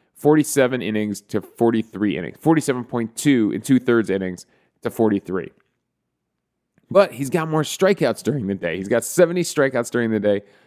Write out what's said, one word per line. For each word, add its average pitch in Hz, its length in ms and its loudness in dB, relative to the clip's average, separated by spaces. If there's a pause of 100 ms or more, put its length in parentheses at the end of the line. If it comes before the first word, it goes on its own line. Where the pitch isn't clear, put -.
(140)
Forty-seven 139 680 2
innings 104 400 -4
to - 180 -4
forty-three 107 800 -2
innings. 80 200 -10
Forty-seven 143 460 0
point 117 320 -6
two 120 380 2
and 98 100 -8
two-thirds 120 460 2
innings 92 340 -4 (380)
to 113 80 -6
forty-three. 98 640 -2 (1400)
But 190 220 4
he's 135 180 -6
got 160 180 -2
more 156 140 0
strikeouts 165 600 0
during 127 240 -2
the 98 80 -2
day. 87 220 -6
He's 95 120 -6
got 117 160 0
seventy 180 360 2
strikeouts 131 500 -2
during 117 200 0
the 110 100 0
day, 101 220 0 (240)